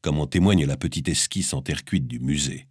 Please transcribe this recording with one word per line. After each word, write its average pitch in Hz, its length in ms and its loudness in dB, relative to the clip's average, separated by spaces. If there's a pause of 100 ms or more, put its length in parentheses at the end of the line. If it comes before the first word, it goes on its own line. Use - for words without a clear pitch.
comme 76 180 0
en 73 80 0
témoigne 90 380 4
la 69 120 0
petite 82 300 -4
esquisse - 460 -2
en - 80 -4
terre - 240 -4
cuite - 220 0
du 120 120 -8
musée. 120 520 -2